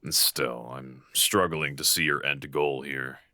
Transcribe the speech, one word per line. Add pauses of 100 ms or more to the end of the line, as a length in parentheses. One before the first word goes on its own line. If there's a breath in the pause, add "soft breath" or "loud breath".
Still,
I'm (100)
struggling
to
see
your
end
goal
here. (140)